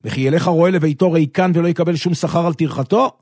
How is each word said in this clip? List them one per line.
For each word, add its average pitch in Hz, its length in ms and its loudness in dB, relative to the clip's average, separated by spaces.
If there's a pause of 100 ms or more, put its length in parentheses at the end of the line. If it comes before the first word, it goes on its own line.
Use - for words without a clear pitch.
וכי 110 180 -6
ילך 160 260 0
הרועה 175 240 2
לביתו 160 400 0
ריקן 165 420 0
ולא 170 140 0
יקבל 170 280 0
שום 175 180 -2
שכר 170 320 -2
על 170 80 -2
טרחתו 160 580 -2 (100)